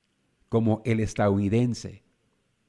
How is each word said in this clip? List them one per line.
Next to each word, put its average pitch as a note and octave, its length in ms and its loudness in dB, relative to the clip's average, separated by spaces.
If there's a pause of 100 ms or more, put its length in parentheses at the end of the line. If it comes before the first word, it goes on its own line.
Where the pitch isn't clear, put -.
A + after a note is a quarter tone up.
(500)
como A2 360 0
el A2+ 140 0
estadounidense G#2 1040 0 (640)